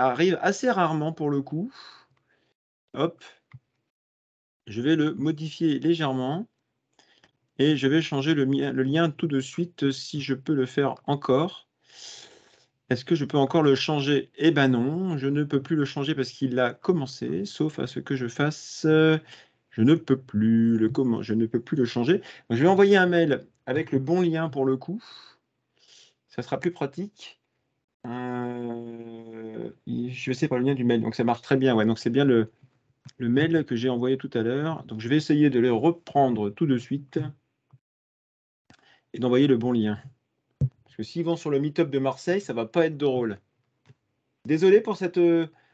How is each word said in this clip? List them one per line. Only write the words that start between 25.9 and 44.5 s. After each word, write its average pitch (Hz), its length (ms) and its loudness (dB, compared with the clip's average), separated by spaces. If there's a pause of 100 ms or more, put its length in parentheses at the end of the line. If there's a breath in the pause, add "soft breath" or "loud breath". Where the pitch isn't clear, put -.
Ça - 120 -12
sera 135 200 -6
plus 175 100 -2
pratique. - 720 -10 (640)
Euh... 117 1600 -10 (160)
je 120 380 -8
vais 135 60 -4
essayer 143 160 -4
par 131 100 -2
le 123 80 0
lien 139 100 2
du 127 80 -4
mail. 120 180 2
Donc, 113 140 -4
ça 123 80 0
marche 120 180 0
très 139 160 0
bien. 131 180 2
Ouais, 107 100 4
donc, 113 140 0
c'est 117 100 -2
bien 139 160 2
le, 117 260 2 (640)
le 120 120 -4
mail 156 360 2
que 127 100 -4
j'ai 123 140 0
envoyé 127 280 0
tout - 160 -10
à 117 80 0
l'heure. 143 440 -2
Donc, 110 160 -12
je 117 80 -4
vais 147 80 4
essayer 147 320 2
de 123 100 2
le 123 140 4
reprendre 123 760 0
tout 160 160 -4
de 131 120 2
suite 139 420 -6 (1900 soft breath)
et - 60 -10
d'envoyer 127 280 2
le 131 100 6
bon 123 140 -2
lien. 107 280 0 (600)
Parce - 360 -6
que 110 80 -8
s'ils 165 220 -6
vont 165 100 0
sur 160 140 -8
le 139 100 2
Meetup 151 300 0
de 135 100 0
Marseille, 175 420 -2
ça - 120 -8
va 117 120 -2
pas 165 200 2
être 156 120 -4
drôle. 123 420 -2 (1080)
Désolé 185 360 6